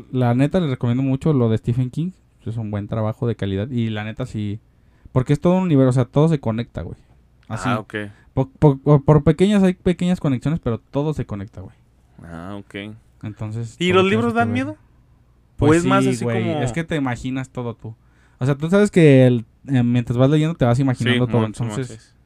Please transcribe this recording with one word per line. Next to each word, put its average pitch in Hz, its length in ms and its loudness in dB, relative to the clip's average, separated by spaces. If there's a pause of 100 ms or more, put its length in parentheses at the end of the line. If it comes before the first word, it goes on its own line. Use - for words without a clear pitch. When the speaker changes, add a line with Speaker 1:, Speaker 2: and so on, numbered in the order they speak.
(120)
Speaker 1:
la 123 220 0
neta 143 260 0
les 156 100 -2
recomiendo 123 320 -2
mucho 135 300 0
lo 120 180 2
de 110 80 0
Stephen 123 320 -4
King, 170 220 -6 (340)
es 113 100 -10
un 107 140 -8
buen 101 160 -6
trabajo 110 400 -6
de 113 80 -2
calidad 98 360 -4
y 117 200 -2
la 107 140 -6
neta 110 220 -8
sí, 104 340 -8 (500)
porque 131 220 0
es 147 80 2
todo 180 160 2
un 190 80 0
universo, 135 260 4
o - 20 2
sea, 123 120 2
todo 147 240 2
se 160 100 2
conecta, 117 440 -6
güey. - 160 -12 (500)
Así. 107 200 -6
Speaker 2:
Ah, 104 120 -2
ok. - 140 -14 (400)
Speaker 1:
Po-, 135 160 -2
po-, 143 280 4
po-, 147 240 2
por 151 220 4
pequeñas, 190 400 2
hay 180 100 2
pequeñas 180 460 -2
conexiones, 143 400 -2
pero 113 180 -4
todo 147 360 -4
se 123 120 -8
conecta, 101 360 -12
güey. - 120 -20 (480)
Speaker 2:
Ah, 87 360 -14
ok. 101 360 -14 (300)
Speaker 1:
Entonces, 110 560 -10
Speaker 2:
¿Y 180 100 0
Speaker 1:
todo 185 120 4
Speaker 2:
los 190 80 2
Speaker 1:
tiene 214 60 2
Speaker 2:
libros 233 180 0
Speaker 1:
que 233 40 0
Speaker 2:
dan 233 100 2
Speaker 1:
ver. 233 60 -2
Speaker 2:
miedo? 269 220 -4 (800)
Speaker 1:
Pues 131 140 4
Speaker 2:
¿O 156 40 6
es 170 100 2
más 196 200 2
Speaker 1:
sí, 196 60 2
Speaker 2:
así - 140 -4
Speaker 1:
güey, - 180 -2
Speaker 2:
como 156 200 -2
Speaker 1:
es 120 100 -2
que 165 120 -4
te 165 120 -4
imaginas 131 540 -6
todo 120 240 -8
tú. 110 200 -16 (440)
O 127 80 -2
sea, 143 100 2
tú 151 140 -6
sabes 202 200 2
que 139 360 8
el, 123 180 2 (240)
eh, 131 160 2
mientras 120 320 0
vas 131 140 4
leyendo 156 260 0
te - 80 0
vas 120 160 2
imaginando 123 460 0
Speaker 2:
Sí, 113 40 -10
Speaker 1:
todo, 117 120 2
Speaker 2:
mon-, 110 80 0
Speaker 1:
entonces, 117 400 -6
Speaker 2:
mon-, 110 80 -16
sí. - 60 -20 (220)